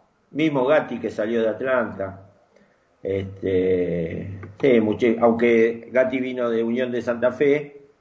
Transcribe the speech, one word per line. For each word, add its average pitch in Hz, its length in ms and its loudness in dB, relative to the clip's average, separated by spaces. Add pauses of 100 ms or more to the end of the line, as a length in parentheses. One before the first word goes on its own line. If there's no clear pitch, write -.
(320)
mismo 143 340 0
Gatti 135 340 2
que 113 100 -4
salió 113 320 -2
de 110 80 2
Atlanta. 104 760 -4 (760)
Este, 92 1400 -2 (200)
sí, 127 200 6
mucho, 107 280 2 (140)
aunque 117 680 2
Gatti 131 280 0
vino 123 320 -4
de 113 120 0
Unión 120 280 -2
de 120 100 -4
Santa 120 300 0
Fe, 143 560 0 (140)